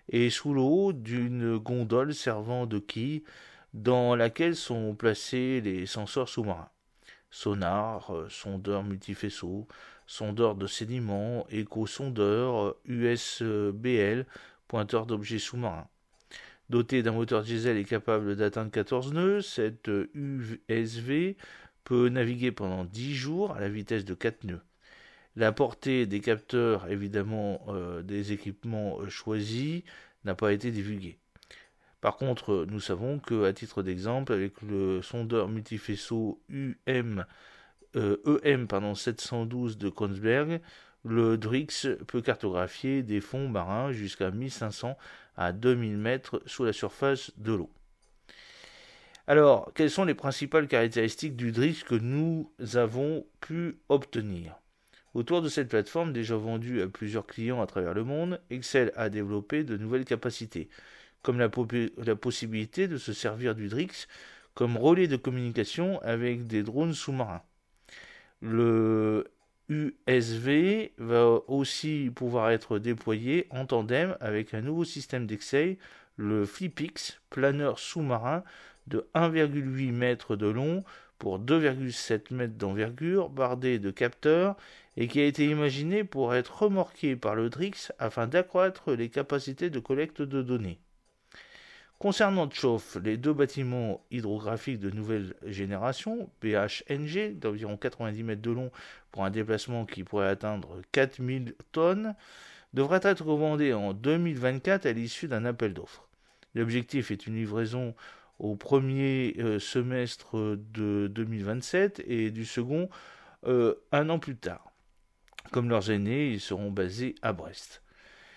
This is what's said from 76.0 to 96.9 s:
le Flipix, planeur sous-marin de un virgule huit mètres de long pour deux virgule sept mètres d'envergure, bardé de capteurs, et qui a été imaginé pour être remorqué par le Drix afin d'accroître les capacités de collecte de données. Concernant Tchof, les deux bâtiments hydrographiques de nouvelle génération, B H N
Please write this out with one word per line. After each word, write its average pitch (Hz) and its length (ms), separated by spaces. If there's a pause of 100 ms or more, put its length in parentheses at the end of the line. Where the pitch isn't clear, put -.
le 104 280
Flipix, - 720 (120)
planeur 139 480
sous-marin 139 640 (420)
de - 280
un 165 160
virgule 143 440
huit 131 180
mètres 120 440
de 104 100
long 147 380 (340)
pour 95 200
deux 131 200
virgule 131 360
sept - 360
mètres 120 280
d'envergure, 123 720
bardé 127 480
de 98 120
capteurs, 160 640 (420)
et 123 100
qui 139 120
a 143 40
été 147 220
imaginé 151 580
pour 127 300
être 123 280
remorqué 185 540
par 107 180
le 113 140
Drix 180 500
afin 117 280
d'accroître 180 640
les 117 160
capacités 139 640
de 135 100
collecte 147 420
de 135 200
données. 113 360 (1200)
Concernant 196 480
Tchof, 117 560
les 107 140
deux 139 160
bâtiments 123 800
hydrographiques 110 680
de 98 100
nouvelle 104 440 (120)
génération, 107 800 (140)
B 110 60
H 104 400
N 143 180